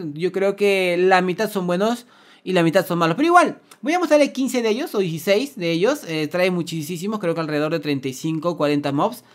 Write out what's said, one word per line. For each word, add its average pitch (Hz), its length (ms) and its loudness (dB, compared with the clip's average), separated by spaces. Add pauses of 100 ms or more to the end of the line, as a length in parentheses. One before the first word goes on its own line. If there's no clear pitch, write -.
(140)
Yo 170 180 -4
creo 196 240 0
que 190 420 2
la 185 240 6
mitad 185 280 -2
son 185 160 -4
buenos 202 400 0 (380)
y 185 100 -4
la 175 80 4
mitad 170 240 4
son 170 120 -2
malos, 165 180 2
pero 294 100 2
igual. 339 320 4 (240)
Voy 269 120 -2
a 359 40 2
mostrarle 294 340 2
quince 247 300 -2
de 220 80 0
ellos, 269 240 -4
o 220 40 0
dieciséis 196 580 0
de 170 140 -2
ellos, 208 360 0
eh, 156 220 -4
trae 180 220 0
muchísimos, 170 680 -4
creo 170 140 -2
que 165 60 -6
alrededor 151 320 -2
de 165 80 -2
treinta 139 280 -4
y 127 60 -8
cinco, 160 420 -4
cuarenta 147 360 0
mobs. 202 320 -2 (100)